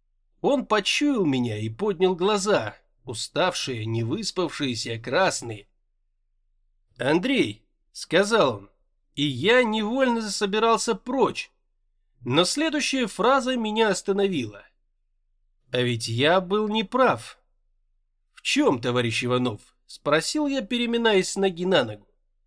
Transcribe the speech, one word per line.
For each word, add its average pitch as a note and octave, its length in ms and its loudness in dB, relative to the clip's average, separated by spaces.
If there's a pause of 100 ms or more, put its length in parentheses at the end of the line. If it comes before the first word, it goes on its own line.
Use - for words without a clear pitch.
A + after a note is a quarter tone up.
(400)
Он B3 260 0
почуял A#3+ 580 2
меня B2 340 0
и A2 100 -4
поднял F#3 460 0
глаза, F#3 640 0 (280)
уставшие, B2+ 800 -4
невыспавшиеся, A#2+ 1120 -4
красные. B2 680 -2 (1300)
«Андрей», D#3+ 720 0 (300)
сказал F#3 600 2
он, G2 140 -18 (440)
и C#3 100 -2
я E3 400 2
невольно A3+ 560 0
засобирался A3 760 0
прочь. A#3+ 560 -2 (680)
Но C3+ 240 2
следующая C#4 600 0
фраза B3+ 500 0
меня A3 320 0
остановила. F#3 760 -2 (1080)
А B2+ 80 0
ведь B2 260 -2
я C#3+ 340 2
был G3+ 280 -2
неправ. A3 720 0 (920)
«В - 100 -20
чем, A#3 380 2
товарищ A#2+ 440 -2
Иванов?» B2 360 -2 (260)
спросил D#3+ 600 -2
я, C#4 140 -2
переминаясь A#3 680 0
с - 60 -8
ноги F#3 280 0
на F3 200 4
ногу. G#2+ 220 -10 (400)